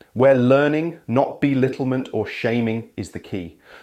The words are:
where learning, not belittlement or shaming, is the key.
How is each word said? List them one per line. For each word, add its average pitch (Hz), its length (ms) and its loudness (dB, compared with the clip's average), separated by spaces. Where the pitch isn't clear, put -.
where 135 200 6
learning, 147 720 2
not - 360 -2
belittlement 131 720 0
or 107 120 -2
shaming, 113 680 -2
is 98 140 -8
the 87 100 -12
key. 87 380 -12